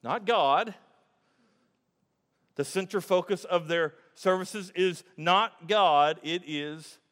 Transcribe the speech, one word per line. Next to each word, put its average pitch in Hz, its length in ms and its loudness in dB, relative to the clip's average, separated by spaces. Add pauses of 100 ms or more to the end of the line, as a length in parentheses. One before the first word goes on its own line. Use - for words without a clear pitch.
not 196 220 -6
God. 190 480 2 (1800)
The 143 80 -4
center 190 380 -4
focus 180 420 0
of 170 240 -2
their 160 280 -2 (180)
services 185 640 -4
is 180 280 -2 (140)
not 180 500 0
God, 160 560 4
it 170 220 -6
is 151 540 -10 (120)